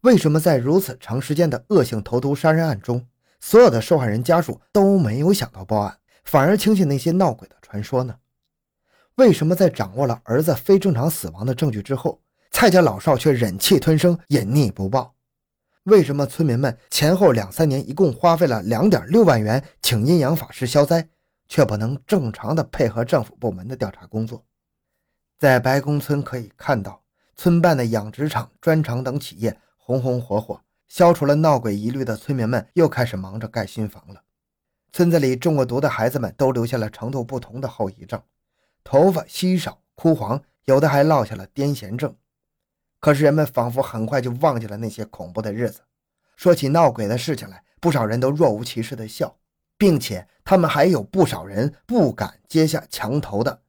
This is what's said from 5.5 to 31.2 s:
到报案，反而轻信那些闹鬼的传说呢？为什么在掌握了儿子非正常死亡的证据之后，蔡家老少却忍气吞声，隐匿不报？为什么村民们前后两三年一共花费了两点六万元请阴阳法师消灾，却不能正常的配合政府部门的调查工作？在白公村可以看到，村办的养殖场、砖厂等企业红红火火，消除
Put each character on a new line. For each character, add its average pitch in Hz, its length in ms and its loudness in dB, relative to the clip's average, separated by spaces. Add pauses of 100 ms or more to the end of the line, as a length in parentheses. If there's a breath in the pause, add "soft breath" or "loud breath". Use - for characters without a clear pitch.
到 95 140 -18
报 107 160 -2
案， - 180 -6 (260)
反 139 220 2
而 208 100 4
轻 214 180 2
信 185 120 2
那 139 100 0
些 165 140 -2
闹 170 240 2
鬼 - 140 -18
的 - 120 -20
传 104 220 -10
说 127 220 -4
呢？ 123 120 -12 (1000)
为 240 160 6
什 - 120 0
么 170 120 2
在 180 120 4
掌 98 280 -6
握 139 100 -2
了 117 180 -4
儿 123 160 0
子 160 140 2
非 196 240 2
正 185 160 0
常 131 160 0
死 - 200 -8
亡 95 140 -12
的 131 80 -2
证 131 200 -2
据 104 100 -6
之 135 140 -4
后， - 260 -6 (300)
蔡 233 180 4
家 180 100 6
老 120 160 2
少 135 200 0
却 147 160 0
忍 107 260 -2
气 - 220 2
吞 160 180 2
声， 175 180 2 (120 soft breath)
隐 143 140 2
匿 117 280 2
不 95 180 -6
报？ 123 280 -4 (680)
为 202 180 6
什 139 140 -2
么 143 120 -2
村 - 200 -2
民 120 100 0
们 123 220 -2 (120)
前 156 260 2
后 185 160 4
两 101 180 -2
三 160 180 0
年 135 200 -4
一 - 40 -10
共 151 200 2
花 165 240 2
费 165 100 2
了 113 160 -2
两 117 260 0
点 175 200 2
六 208 160 4
万 123 180 4
元 113 220 -2 (180 loud breath)
请 113 240 0
阴 170 140 4
阳 143 160 0
法 - 160 -8
师 - 120 -8
消 143 200 2
灾， 165 240 0 (400)
却 147 160 2
不 107 120 -2
能 113 300 -4
正 139 260 0
常 135 220 -6
的 160 80 0
配 - 260 -2
合 113 160 -4
政 120 200 0
府 - 100 -18
部 117 160 -6
门 92 160 -12
的 131 80 -10
调 123 160 -8
查 - 160 -20
工 110 180 -6
作？ 117 220 -14 (880)
在 131 220 4
白 131 220 0
公 147 180 -2
村 143 240 -4
可 - 160 -10
以 107 180 -14
看 123 240 -2
到， 98 220 -14 (320)
村 170 260 2
办 165 160 4
的 123 100 -2
养 107 260 -4
殖 147 160 -6
场、 - 320 -8
砖 160 200 0
厂 123 220 -6
等 131 160 -6
企 82 180 -14
业 107 220 -6 (180)
红 123 260 -4
红 123 180 -2
火 107 180 -4
火， - 220 -10 (260)
消 175 280 4
除 151 100 -2